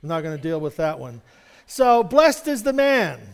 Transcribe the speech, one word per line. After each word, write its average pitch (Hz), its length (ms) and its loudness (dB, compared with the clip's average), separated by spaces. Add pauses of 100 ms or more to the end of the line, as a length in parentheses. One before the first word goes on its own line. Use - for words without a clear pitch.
I'm 147 60 -12
not 160 140 -4
gonna 156 160 -8
deal 160 220 -4
with 151 160 -8
that 156 220 -2
one. 123 220 -14 (460)
So, 240 360 2
blessed 285 460 2
is 269 140 -4
the 269 100 0
man. 262 480 0 (140)